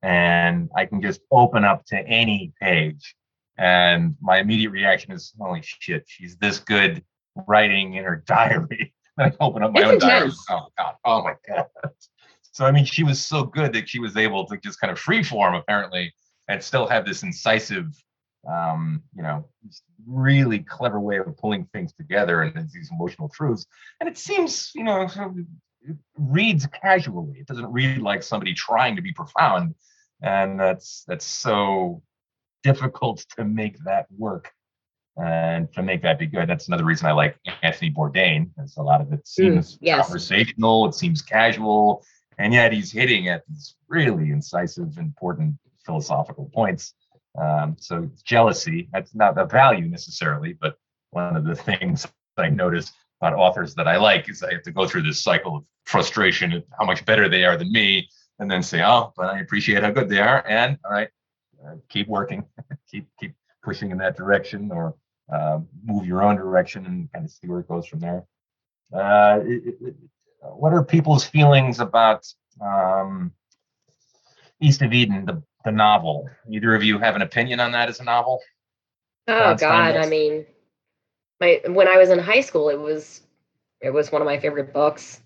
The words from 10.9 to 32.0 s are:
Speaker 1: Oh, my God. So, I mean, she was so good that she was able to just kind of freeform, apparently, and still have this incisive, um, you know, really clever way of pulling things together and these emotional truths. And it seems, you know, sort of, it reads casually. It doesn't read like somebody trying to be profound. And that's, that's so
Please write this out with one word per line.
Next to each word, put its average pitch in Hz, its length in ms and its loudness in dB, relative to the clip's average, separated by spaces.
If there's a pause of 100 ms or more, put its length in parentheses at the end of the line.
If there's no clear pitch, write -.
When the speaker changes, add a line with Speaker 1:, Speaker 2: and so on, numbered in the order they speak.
Speaker 1:
Oh, 113 180 2
my 80 140 -6 (100)
God. 104 200 -6 (880)
So, 131 120 -4
I 135 60 6
mean, 143 140 6
she - 180 -2
was 139 220 0
so 151 180 -2
good 143 300 -2
that 110 160 -4
she 123 100 -8
was 107 160 -6
able 104 320 0
to 101 100 -10
just 98 220 -14
kind 101 100 -2
of 87 80 -6
freeform, 117 640 0
apparently, 90 540 -4 (360)
and 101 120 -4
still 127 260 -2
have 110 180 0
this 95 180 -8
incisive, 110 640 -2 (640)
um, 80 500 -4 (140)
you 90 80 -12
know, 76 240 -8 (580)
really 131 540 2
clever 104 400 -6
way 101 200 -4
of 87 180 -8
pulling 104 280 -4
things 90 280 -12
together 85 480 0
and 78 320 -6
these 85 180 -18
emotional 87 380 -8
truths. 135 360 -4 (360)
And 339 80 -6
it 330 80 -18
seems, - 580 -4
you 226 80 -10
know, 196 240 -2
sort 196 220 -10
of, 185 80 -12
it 160 580 -16 (220)
reads 151 500 0
casually. 135 720 -2
It - 80 -18
doesn't 120 240 -10
read 131 300 -2
like 101 220 -4
somebody 98 300 -6
trying 113 440 0
to 90 40 -8
be 87 120 -10
profound. 87 640 0 (460)
And 98 380 -2
that's, 92 480 -2
that's 87 180 -10
so 95 760 -2 (640)